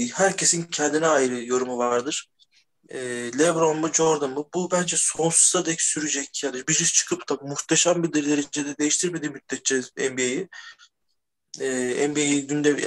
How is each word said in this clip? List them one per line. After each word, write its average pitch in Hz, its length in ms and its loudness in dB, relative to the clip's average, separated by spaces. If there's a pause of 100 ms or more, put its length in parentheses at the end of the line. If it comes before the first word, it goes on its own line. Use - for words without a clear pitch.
(140)
herkesin 170 500 2
kendine 151 440 0
ayrı 127 380 2
yorumu 127 320 0
vardır. 120 500 0 (600)
E, 131 100 -10 (400)
LeBron 160 400 4
mu, 156 140 0
Jordan 151 380 2
mu? 147 220 -6
Bu 180 180 -2
bence 175 280 0
sonsuza 165 680 2
dek 165 160 -2
sürecek. 143 640 -4
Yani 127 240 -4
birisi 165 260 2
çıkıp - 360 -2
da 208 60 2
muhteşem 165 680 0
bir 160 100 -2
derecede 147 680 -2
değiştirmediği 147 520 -2
müddetçe 135 500 -4 (160)
N 131 200 -2
B 131 60 -2
A'yi, 135 260 -2 (1120)
e, 131 500 -2
N 147 60 -4
B 151 60 0
A'yi 143 260 0
günde, 147 280 2 (120)